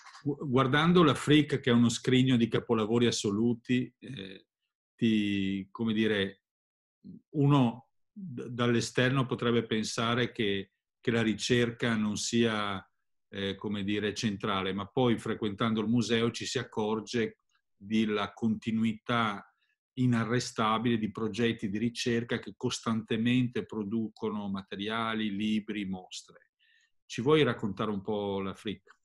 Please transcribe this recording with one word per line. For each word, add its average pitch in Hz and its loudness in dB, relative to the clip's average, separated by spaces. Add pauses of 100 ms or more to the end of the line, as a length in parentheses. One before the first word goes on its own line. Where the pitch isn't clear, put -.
(240)
Gu-, 143 -4
guardando 147 4
la 131 6
Frick, 147 4
che - -2
è - 6
uno 120 6
scrigno 127 4
di 117 4
capolavori 117 2
assoluti, 117 0
eh, 98 -14 (500)
ti, 101 2
come 113 -2
dire, 104 0 (880)
uno 139 2 (220)
d-, 143 -12
dall'esterno 123 2
potrebbe 117 0
pensare 117 -2
che, 98 -4 (260)
che - -2
la 113 2
ricerca 120 0
non 107 -2
sia, 107 -2 (420)
eh, 98 -4
come 101 -6
dire, 104 -2
centrale, 98 -2
ma 101 -6
poi 120 2
frequentando 110 -2
il 104 -2
museo 117 2
ci 117 -8
si - -4
accorge 110 -4 (360)
della 104 0
continuità 110 -2 (560)
inarrestabile 117 0
di 107 -2
progetti 113 -2
di 98 -4
ricerca 117 -2
che 104 -14
costantemente 117 -2
producono 107 -6
materiali, 107 -4
libri, 107 -2
mostre. - -12 (540)
Ci - -10
vuoi 147 4
raccontare 110 -2
un 98 -4
po' 101 -4
la 95 -6
Frick - -12